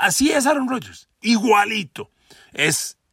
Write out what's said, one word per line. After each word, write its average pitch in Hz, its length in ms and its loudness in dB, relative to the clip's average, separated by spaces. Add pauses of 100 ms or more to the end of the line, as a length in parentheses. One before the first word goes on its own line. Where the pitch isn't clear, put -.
así 262 300 2
es 285 160 0
Aaron 285 200 0
Rodgers, - 400 -10 (140)
igualito. 208 880 0 (440)
Es, 151 440 -2 (160)